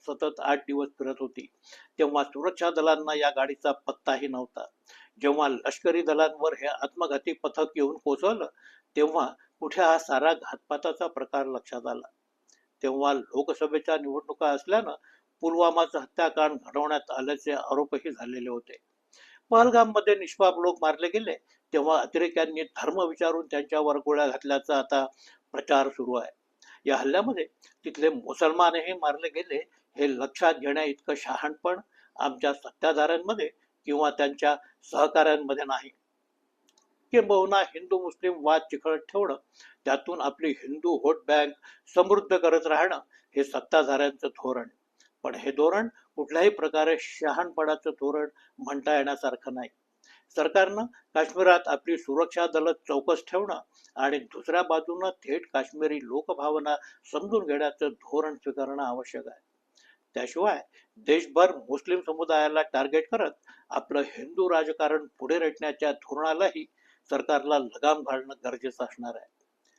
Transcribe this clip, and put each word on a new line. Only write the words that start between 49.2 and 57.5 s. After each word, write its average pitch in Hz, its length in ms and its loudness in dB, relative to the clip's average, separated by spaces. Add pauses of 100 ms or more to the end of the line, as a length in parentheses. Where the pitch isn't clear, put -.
नाही. 127 160 -10 (640)
सरकारनं 190 500 2
काश्मीरात 175 840 2
आपली 147 300 -2
सुरक्षा 165 500 -2
दलं 165 240 2 (160)
चौकस 143 440 0
ठेवणं 180 280 -4 (360)
आणि 143 240 0
दुसऱ्या 160 420 -2
बाजूनं 170 480 -2
थेट 165 320 -6 (120)
काश्मीरी 151 500 -2
लोकभावना 147 720 -4 (360)
समजून 196 340 -4
घेण्याचं 147 440 -2